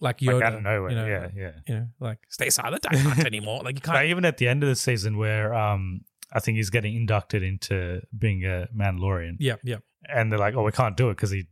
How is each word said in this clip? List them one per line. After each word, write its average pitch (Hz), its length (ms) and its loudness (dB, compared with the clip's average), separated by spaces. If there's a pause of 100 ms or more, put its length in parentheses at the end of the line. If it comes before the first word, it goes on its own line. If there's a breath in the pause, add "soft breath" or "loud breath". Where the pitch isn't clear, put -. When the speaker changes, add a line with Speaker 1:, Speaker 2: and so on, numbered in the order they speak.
Speaker 1:
like 127 220 -2
Speaker 2:
Like, 127 140 4
Speaker 1:
Yoda, 123 60 4
Speaker 2:
out 113 120 2
of 107 80 -8
nowhere. 101 280 0
Speaker 1:
you 120 60 0
know, 110 100 -2
Speaker 2:
Yeah, 101 140 -2
Speaker 1:
like, 90 160 -8
Speaker 2:
yeah. 95 140 -8 (180)
Speaker 1:
you 117 60 -4
know, 113 120 -2 (140)
like, 113 180 -6 (120)
"Stay - 200 -4
silent, - 380 -2
I - 80 2
can't 139 300 4
Speaker 2:
<laughs> - 0 -
Speaker 1:
anymore." 107 360 -2
Like, 131 140 -4
you 135 80 -10
Speaker 2:
But 165 80 -2
Speaker 1:
can't. 139 140 4
Speaker 2:
even 175 180 2
at 165 140 2
the 123 100 4
end 139 160 2
of 143 60 4
the 127 40 2
season 107 440 0
where, 107 360 0
um, 98 460 0 (320)
I 120 80 2
think 113 160 0
he's 110 140 0
getting 107 260 0
inducted 107 460 0
into 92 580 -2 (180)
being 101 280 0
a 90 280 -2
Mandalorian. 92 640 -2
Speaker 1:
Yeah, 131 240 0
yeah. 120 140 -6 (320)
Speaker 2:
And 113 240 2
they're 107 60 2
like, 104 160 2
"Oh, 127 100 0
we 107 80 2
can't 110 240 0
do 123 140 4
it 101 80 -4
'cause 104 120 0
he, 95 220 -4